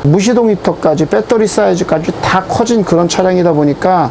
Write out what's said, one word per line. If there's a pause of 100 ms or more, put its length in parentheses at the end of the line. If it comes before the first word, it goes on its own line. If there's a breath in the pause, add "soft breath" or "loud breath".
무시동
히터까지
배터리
사이즈까지 (120)
다
커진
그런
차량이다
보니까